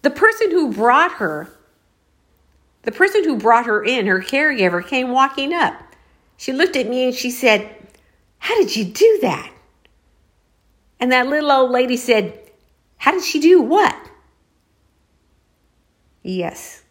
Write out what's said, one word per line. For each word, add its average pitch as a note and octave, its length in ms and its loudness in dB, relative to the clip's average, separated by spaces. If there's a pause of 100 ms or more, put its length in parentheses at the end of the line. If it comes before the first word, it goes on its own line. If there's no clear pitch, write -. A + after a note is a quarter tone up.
The C#4+ 100 0
person G#4+ 400 0
who D#4+ 220 -2
brought B3 480 2
her, D#3+ 300 -8 (1300)
the A3+ 80 -4
person F#4+ 320 2
who D4 120 -2
brought A#3 300 2
her G#3 180 -2
in, A#3 220 -2
her F#3+ 140 0
caregiver, G#3+ 640 -2
came B3+ 240 -4
walking C4+ 420 0
up. E4 220 -2 (640)
She - 160 -8
looked D4+ 220 0
at A#3 120 -4
me B3+ 160 -2
and B3 100 -2
she B3 160 -6
said, G#3+ 380 0 (680)
"How - 160 -4
did G#4 200 0
you G#3+ 120 -4
do G#4+ 340 4
that?" D#3+ 300 -4 (1500)
And B3+ 140 0
that B3+ 140 2
little D4 260 0
old C4 180 4
lady B3 280 0
said, G#3+ 340 0 (640)
"How - 160 0
did F#4 100 -2
she - 160 -4
do E4 220 6
what?" D#4 340 2 (2250)
Yes. - 680 -10